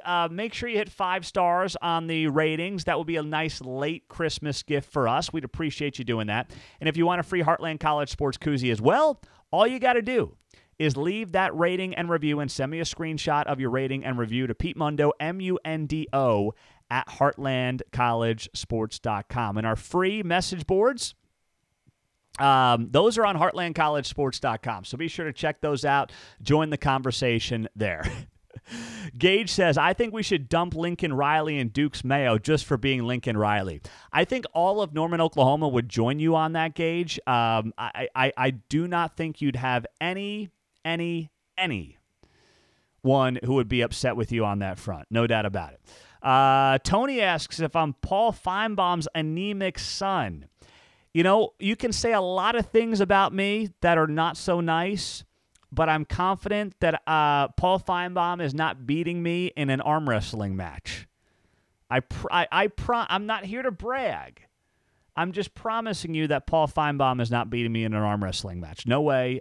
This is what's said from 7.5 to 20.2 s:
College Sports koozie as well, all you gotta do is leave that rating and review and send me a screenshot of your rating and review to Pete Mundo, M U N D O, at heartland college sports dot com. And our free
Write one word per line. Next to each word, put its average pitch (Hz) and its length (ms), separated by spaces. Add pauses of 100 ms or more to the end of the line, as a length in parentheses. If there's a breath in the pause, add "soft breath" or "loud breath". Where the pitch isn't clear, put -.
College 147 280
Sports 139 300
koozie 127 320
as 107 100
well, 262 400 (300 soft breath)
all 196 160
you 254 140
gotta 247 200
do 226 360 (420 soft breath)
is 151 180
leave 185 360
that 185 260
rating 180 340
and 170 160
review 151 300
and 143 140
send 135 180
me 160 80
a 165 60
screenshot 156 640
of 135 120
your 131 120
rating 135 340
and 131 120
review 120 300
to 117 80
Pete - 220
Mundo, 147 420
M 170 220
U 185 240
N 160 220
D 151 260
O, 110 420 (340 soft breath)
at 123 200
heartland 131 800
college 117 640
sports - 460
dot 104 280
com. 110 300
And 110 80
our 110 80
free 190 480